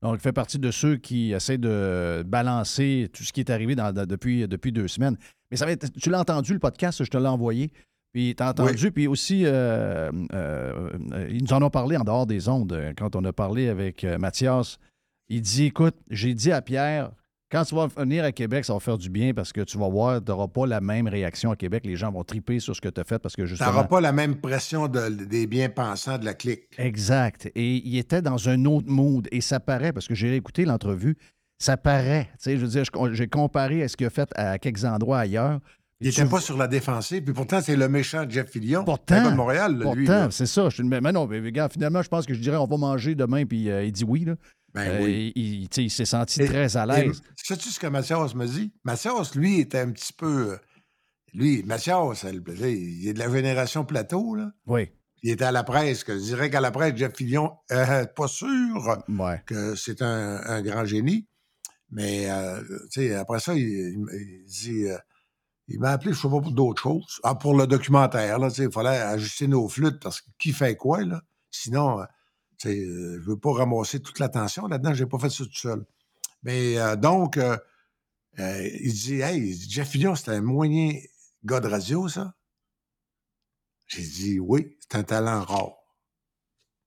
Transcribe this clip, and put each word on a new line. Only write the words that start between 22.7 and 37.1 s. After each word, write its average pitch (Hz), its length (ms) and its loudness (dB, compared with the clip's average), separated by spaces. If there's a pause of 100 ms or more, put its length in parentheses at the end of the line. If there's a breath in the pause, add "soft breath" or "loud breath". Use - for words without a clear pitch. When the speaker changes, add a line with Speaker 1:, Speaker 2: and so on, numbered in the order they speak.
Speaker 1:
ce - 60 -10
que 104 80 -4
t'as 90 140 -4
fait 113 160 -2
parce - 160 -10
que 95 120 -2
justement » 92 240 -2
Speaker 2:
T'auras 135 140 6
pas 185 160 4
la 151 100 4
même 143 240 2
pression 143 520 -2
de, 123 220 0
des 107 380 -2
bien-pensants 120 720 -2
de 110 60 -6
la 101 100 -4
clique. 120 260 -4 (160)
Speaker 1:
Exact. 117 800 0
Et 120 220 0 (100)
il 123 100 -2
était 160 240 0
dans 127 280 0
un 127 160 4
autre 147 220 4
mood. 135 440 4
Et 123 100 -2
ça 131 180 -2
paraît, 143 340 -2
parce 151 140 -8
que 120 60 -4
j'ai 110 160 0
réécouté 131 360 0
l'entrevue, 113 500 0 (440 soft breath)
ça 135 180 2
paraît. 139 560 2
Tu - 100 -20
sais, 135 140 0
je 120 80 0
veux 117 60 -2
dire, 135 140 2
je, 120 280 -2
j'ai 113 140 0
comparé 147 560 2
à 131 40 0
ce - 100 -6
qu'il 127 100 0
a 113 40 -2
fait 143 240 0
à 98 240 0
quelques 113 260 -2
endroits 117 340 2
ailleurs. 117 400 0 (420 soft breath)
Speaker 2:
Il 127 60 0
Speaker 1:
Et 131 40 4
Speaker 2:
était 143 120 4
Speaker 1:
tu 135 60 6
Speaker 2:
pas 180 100 4
sur 147 160 -4
la 131 120 2
défensive. 131 560 0